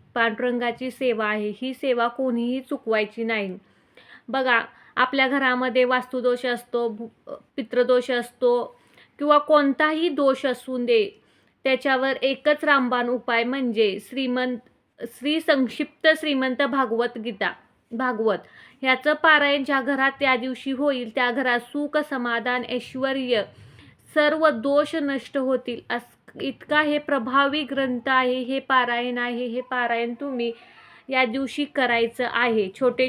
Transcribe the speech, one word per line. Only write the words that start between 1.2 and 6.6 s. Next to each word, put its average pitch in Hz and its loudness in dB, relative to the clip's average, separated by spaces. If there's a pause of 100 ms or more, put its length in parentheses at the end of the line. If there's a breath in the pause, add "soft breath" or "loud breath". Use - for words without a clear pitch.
आहे. 214 -2 (100)
ही 262 -6
सेवा 240 0
कोणीही 247 -2
चुकवायची 220 -2
नाही. 202 -4 (680 loud breath)
बघा, 247 2 (360 loud breath)
आपल्या 262 2
घरामध्ये 254 2
वास्तुदोष 247 0
असतो, 240 -2